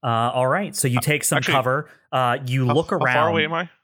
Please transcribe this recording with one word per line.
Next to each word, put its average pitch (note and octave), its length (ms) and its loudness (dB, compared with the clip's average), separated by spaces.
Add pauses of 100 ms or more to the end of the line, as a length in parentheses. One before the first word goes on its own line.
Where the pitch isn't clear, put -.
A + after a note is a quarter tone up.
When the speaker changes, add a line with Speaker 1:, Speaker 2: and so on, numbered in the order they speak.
Speaker 1:
Uh, C3 40 -2 (240)
all B2+ 140 0
right, E3+ 300 -2
so - 120 -2
you B2+ 120 2
Speaker 2:
Uh, - 20 -4
Speaker 1:
take D3 220 0
some C#3+ 160 0
Speaker 2:
actually, C#3+ 160 0
Speaker 1:
cover. C3+ 340 0 (220)
Uh, B2+ 340 2
you B2+ 220 0
Speaker 2:
how, A#2+ 80 2
Speaker 1:
look E3 160 0
Speaker 2:
how F#3+ 60 0
Speaker 1:
around. C3 180 2
Speaker 2:
far D#3 140 4
away E3 160 2
am D#3+ 80 -4
I? E3+ 160 -4 (140)